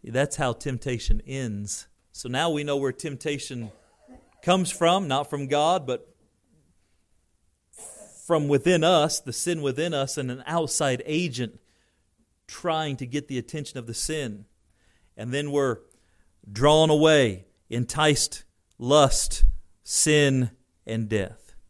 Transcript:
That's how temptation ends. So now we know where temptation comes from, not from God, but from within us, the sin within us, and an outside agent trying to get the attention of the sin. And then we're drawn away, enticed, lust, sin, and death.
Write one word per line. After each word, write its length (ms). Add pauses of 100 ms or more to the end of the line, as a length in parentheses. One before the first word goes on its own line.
That's 340
how 180
temptation 720
ends. 600 (220)
So 180
now 200
we 160
know 140
where 140
temptation 800 (680)
comes 300
from, 380
not 200
from 180
God, 400
but 280 (2000)
from 220
within 340
us, 380
the 140
sin 260
within 320
us, 240
and 140
an 160
outside 580
agent 560 (880)
trying 500
to 80
get 240
the 80
attention 420
of 80
the 60
sin. 540 (720)
And 160
then 160
we're 300 (720)
drawn 380
away, 560 (240)
enticed, 760 (340)
lust, 680 (380)
sin, 680 (360)
and 220
death. 460 (140)